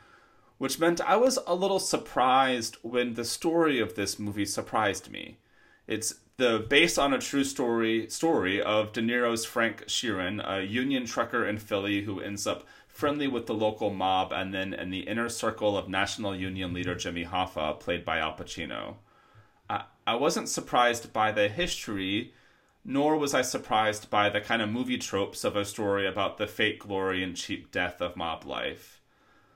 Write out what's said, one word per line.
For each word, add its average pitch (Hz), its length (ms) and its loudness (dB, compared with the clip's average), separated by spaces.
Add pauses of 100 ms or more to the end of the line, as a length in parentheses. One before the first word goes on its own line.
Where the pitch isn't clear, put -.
(580)
Which - 220 -4
meant 170 220 4
I 190 160 4
was 254 280 4
a 175 80 0
little 190 260 2
surprised 131 1000 2
when 123 340 0
the 117 100 -4
story 160 560 2
of 107 140 -2
this 101 220 -2
movie 104 280 -4
surprised 104 640 -2
me. 50 280 -14 (460)
It's - 280 -4 (240)
the 117 320 4
based 160 280 6
on 139 160 4
a 127 60 0
true 139 240 0
story, 117 640 0
story 101 520 2
of 107 320 2
De 120 80 -2
Niro's 117 420 2
Frank 113 440 -2
Sheeran, 107 600 -2
a 95 160 -2
union 127 420 0
trucker 117 400 0
in 107 120 -2
Philly 101 460 -2
who 98 180 -6
ends 101 260 -6
up 95 160 -4 (240)
friendly 147 400 -2
with 120 200 -2
the 120 60 -2
local 107 360 0
mob 95 420 2
and 95 220 -4
then 95 200 -4
in 90 180 -6
the 92 100 -4
inner 117 280 -2
circle 107 480 0
of 92 120 -4
National 98 460 -2
Union 92 380 -4
leader 87 220 -2
Jimmy 85 300 -6
Hoffa, 85 540 -2
played 87 260 -4
by 80 140 0
Al 78 160 -2
Pacino. 58 600 -8 (760)
I, 107 140 -4 (240)
I 113 80 2
wasn't 165 340 2
surprised 123 640 2
by 107 180 4
the 104 180 4
history, 104 840 -2 (520)
nor 143 320 2
was 143 160 0
I 131 100 4
surprised 107 680 0
by 104 200 6
the 104 120 0
kind 113 200 0
of 107 80 0
movie 123 280 -2
tropes - 460 -2
of 101 120 0
a 101 100 0
story 101 420 0
about 95 300 0
the 104 100 -2
fake - 320 0
glory 95 440 -2
and 90 120 -6
cheap - 360 -8
death 87 300 -2
of 87 140 -4
mob 82 300 -6
life. 67 560 -8 (540)